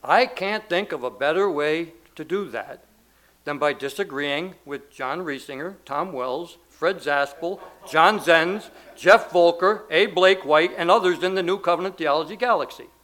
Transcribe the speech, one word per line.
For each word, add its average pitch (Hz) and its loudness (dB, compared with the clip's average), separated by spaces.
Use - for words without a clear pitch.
I 214 4
can't 208 -8
think 190 -2
of 139 -8
a 123 -6
better 160 0
way 156 -4
to 156 -14
do 180 -6
that 110 -12
than 147 -6
by 147 0
disagreeing 143 -6
with 139 -14
John 139 -8
Riesinger, 147 -10
Tom 165 -6
Wells, 131 -6
Fred 180 -2
Zaspel, 143 -4
John 180 4
Zenz, 170 2
Jeff - 4
Volker, 175 2
A. 175 2
Blake 185 2
White, 151 2
and 170 0
others 185 2
in 185 -2
the 190 -2
New 185 -2
Covenant 180 -2
Theology 156 -2
Galaxy. 185 -2